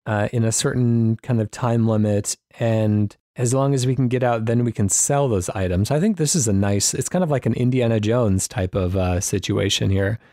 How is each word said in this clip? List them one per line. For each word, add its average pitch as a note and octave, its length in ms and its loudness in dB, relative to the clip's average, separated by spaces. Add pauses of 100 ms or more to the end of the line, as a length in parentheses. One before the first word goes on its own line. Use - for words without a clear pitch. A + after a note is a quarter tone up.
uh, G#2+ 280 0
in A#2 100 0
a A2+ 80 0
certain A#2 680 0
kind A#2+ 220 -2
of G#2 120 -2
time A#2 360 0
limit, G#2+ 480 0 (240)
and G#2+ 560 0 (220)
as B2 160 0
long C3+ 200 0
as B2+ 140 0
we C3 80 0
can C3 120 0
get B2 160 0
out, A#2 220 0
then A#2+ 200 2
we A#2+ 60 0
can G#2 180 -2
sell C#3+ 400 0
those F#2+ 220 0
items. F#2 380 0
I D3 120 0
think G#3 160 0
this D3+ 180 0
is B2+ 120 0
a G#2 60 2
nice, G2+ 400 0
it's - 160 -4
kind F3+ 140 0
of D3+ 80 -2
like C3+ 140 -2
an A2+ 80 0
Indiana A#2+ 460 2
Jones G#2+ 480 0
type - 280 -4
of, F#2 200 0
uh, F#2 260 0
situation G2+ 680 -2
here. G2 300 0 (140)